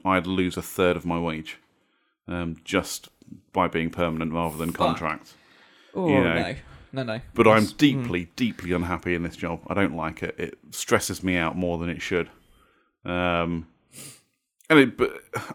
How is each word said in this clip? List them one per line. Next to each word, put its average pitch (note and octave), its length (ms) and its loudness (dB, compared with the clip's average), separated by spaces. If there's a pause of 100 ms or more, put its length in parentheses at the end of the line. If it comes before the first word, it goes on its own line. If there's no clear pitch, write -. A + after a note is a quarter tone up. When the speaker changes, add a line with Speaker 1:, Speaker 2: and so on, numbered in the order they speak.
Speaker 1:
I'd F#2 220 2
lose F#2 300 0
a F#2 60 -6
third F2+ 340 2
of E2 80 -8
my E2+ 140 -2
wage, D#2+ 400 -6 (680)
um, F2 380 -6
just - 440 -2 (440)
by F2+ 160 2
being E2 220 -2
permanent D#2+ 420 -2
rather E2 240 -2
than E2 140 -4
Speaker 2:
Fuck. - 80 -8
Speaker 1:
contract. D#2+ 560 -2 (600)
Speaker 2:
Oh, F#3 140 0
Speaker 1:
You D3 160 4
know. E2+ 180 2
Speaker 2:
no. F#2 120 -4 (380)
No, C3 120 -6
no. A2+ 160 -6 (140)
Speaker 1:
But A2+ 120 6
I'm A2 160 10
Speaker 2:
That's, G#2+ 120 0
mm. - 20 -20
Speaker 1:
deeply, A#2+ 580 2
deeply G#2 380 -2
unhappy F2 420 0
in E2+ 80 -2
this E2+ 140 -6
job. E2+ 320 -6
I E2+ 60 -2
don't F#2 200 0
like D#2+ 300 -6
it. - 140 -6
It - 200 -6 (140)
stresses - 500 -2
me F#2 140 2
out E2 200 0
more F2 220 -2
than E2+ 100 -4
it E2 140 -8
should. F2 260 -2 (760)
Um, E2+ 640 -2 (1000)
and D#3+ 100 8
it, B2+ 180 6
but, - 260 -2 (320)